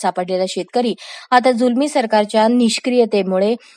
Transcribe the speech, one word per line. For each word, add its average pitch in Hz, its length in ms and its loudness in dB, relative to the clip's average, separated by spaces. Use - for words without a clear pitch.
सापडलेला 185 460 -2
शेतकरी 214 460 -4
आता 247 200 4
जुलमी 247 380 0
सरकारच्या 220 600 0
निष्क्रियतेमुळे 220 1080 0